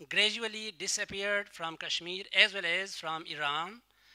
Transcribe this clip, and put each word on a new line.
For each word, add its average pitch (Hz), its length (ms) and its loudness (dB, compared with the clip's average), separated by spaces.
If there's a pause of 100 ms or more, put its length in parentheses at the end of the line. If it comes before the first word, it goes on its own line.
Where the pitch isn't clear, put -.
(140)
gradually 214 680 0
disappeared 202 720 0
from 160 300 -6
Kashmir 180 400 -4 (120)
as 202 180 8
well 196 100 -4
as 180 400 0
from 160 220 -4
Iran, 151 460 -2 (420)